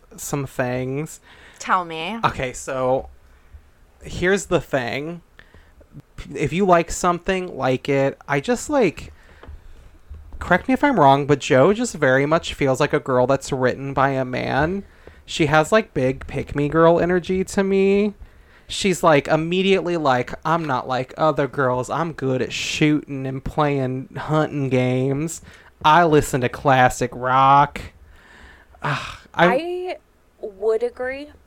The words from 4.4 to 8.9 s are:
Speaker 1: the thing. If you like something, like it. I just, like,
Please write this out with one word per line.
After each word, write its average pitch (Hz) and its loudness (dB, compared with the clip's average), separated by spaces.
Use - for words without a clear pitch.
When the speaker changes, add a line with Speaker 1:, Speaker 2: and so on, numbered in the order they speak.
Speaker 1:
the 170 0
thing. 139 -6
If 143 -2
you 190 0
like 170 4
something, 180 -2
like 131 -2
it. 139 0
I 143 -2
just, 240 -4
like, 262 0